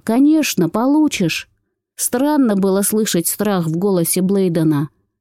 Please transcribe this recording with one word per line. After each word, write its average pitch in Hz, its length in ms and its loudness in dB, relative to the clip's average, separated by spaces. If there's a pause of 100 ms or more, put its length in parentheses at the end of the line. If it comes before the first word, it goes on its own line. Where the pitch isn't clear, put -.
конечно, 277 640 2
получишь!» 277 800 0 (480)
Странно 269 580 0
было 196 280 0
слышать 202 440 -2
страх 196 400 -2
в 156 100 -4
голосе 185 460 0
Блейдена. 170 680 0 (300)